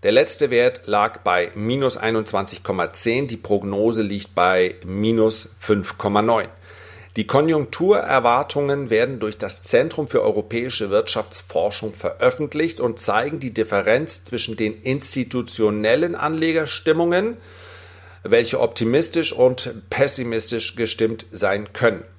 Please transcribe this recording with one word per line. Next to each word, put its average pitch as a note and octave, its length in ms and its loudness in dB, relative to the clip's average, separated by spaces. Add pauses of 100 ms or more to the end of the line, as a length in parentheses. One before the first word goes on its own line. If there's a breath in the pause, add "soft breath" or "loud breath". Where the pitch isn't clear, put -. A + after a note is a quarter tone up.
Der G2+ 80 4
letzte C3+ 400 4
Wert B2 340 2
lag G#2 360 0
bei F2+ 340 0
minus B2 420 0
einundzwanzig G#2+ 640 -4
Komma F#2 320 -4
zehn, B2 340 0
die A#2 100 -8
Prognose G#2 680 -2
liegt G2+ 320 -6
bei F2+ 400 2 (100)
minus G#2+ 720 0
fünf - 400 -2
Komma G#2 240 2
neun. A2 260 0 (680 loud breath)
Die G#2+ 120 -4
Konjunkturerwartungen C#3+ 1600 0
werden A#2 300 0
durch G#2+ 180 -6
das - 240 -6
Zentrum C#3+ 460 2
für A2+ 160 2
europäische A2 680 -2
Wirtschaftsforschung G#2 1040 -2
veröffentlicht D3+ 840 -2
und A#2+ 200 -2
zeigen C3 400 0
die B2+ 140 -8
Differenz G#2+ 680 2
zwischen A2+ 340 -4
den G#2+ 240 -4
institutionellen B2 1300 0
Anlegerstimmungen, D#3+ 1200 0 (840 loud breath)
welche A2+ 360 2
optimistisch C#3+ 720 0
und B2+ 440 2 (160)
pessimistisch A#2+ 840 0
gestimmt A2+ 560 -2
sein G2+ 400 -2
können. A2 320 0 (160)